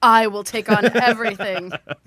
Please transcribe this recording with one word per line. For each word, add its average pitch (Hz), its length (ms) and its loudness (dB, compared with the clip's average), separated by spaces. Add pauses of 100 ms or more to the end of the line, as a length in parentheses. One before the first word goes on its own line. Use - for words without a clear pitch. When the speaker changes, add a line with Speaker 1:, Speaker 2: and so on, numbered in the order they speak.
Speaker 1:
"I 226 240 6
will 202 180 -6
take 220 260 -6
on 208 140 2
Speaker 2:
<laughs> 233 180 2
Speaker 1:
everything." 202 680 -2 (340)